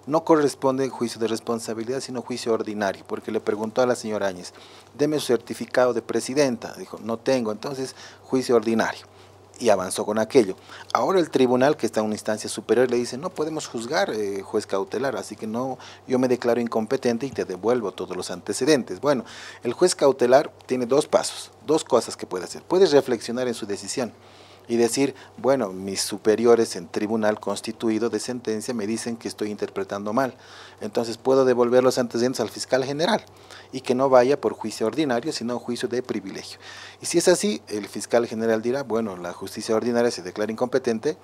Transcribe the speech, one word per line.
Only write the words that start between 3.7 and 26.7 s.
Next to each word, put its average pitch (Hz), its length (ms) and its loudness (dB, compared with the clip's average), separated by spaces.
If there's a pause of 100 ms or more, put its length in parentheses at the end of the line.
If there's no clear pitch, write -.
a 127 40 4
la 123 80 2
señora 104 340 -2
Áñez, 90 260 -8 (400)
"Deme 147 260 0
su - 60 -6
certificado 123 680 0
de 113 80 -2
presidenta", 120 800 -2
dijo, 92 240 -14
"No 113 160 -6
tengo", 120 340 0
entonces 135 420 -8 (280)
juicio 127 340 2
ordinario. 113 500 0 (520)
Y 120 100 2
avanzó 95 380 2
con 107 120 0
aquello. 110 380 4 (380)
Ahora 156 260 2
el 151 80 0
tribunal, 131 480 4
que - 80 -2
está 110 160 0
en 110 60 0
una 107 80 -2
instancia 107 340 -4
superior, 117 420 2
le 120 60 2
dice, 123 220 -4
"No 175 100 -8
podemos 156 380 -6
juzgar, 139 420 -2
eh, 101 320 -4
juez 104 260 -4
cautelar, 107 500 -4
así 98 200 -10
que 113 100 -12
no, 127 300 -6 (300)
yo 127 120 0
me 127 100 6
declaro 120 340 4
incompetente 117 640 0
y 131 40 -8
te 101 140 -4
devuelvo 98 480 -2
todos 90 240 -8
los 90 140 -8
antecedentes". 107 720 0
Bueno, 131 240 0 (380)
el 120 100 -4
juez 120 200 2
cautelar 131 560 6 (140)
tiene 127 220 -2
dos 139 200 2
pasos, - 440 0 (160)
dos 151 180 2
cosas 110 320 0
que - 100 -10
puede 90 180 -8
hacer. - 180 -14
Puede 185 240 4
reflexionar 127 640 2
en 117 60 -2
su 117 120 -8
decisión 104 480 -6 (540)
y 117 80 0
decir, 131 400 2 (200)
"Bueno, 120 340 0
mis 95 300 -6
superiores 110 760 4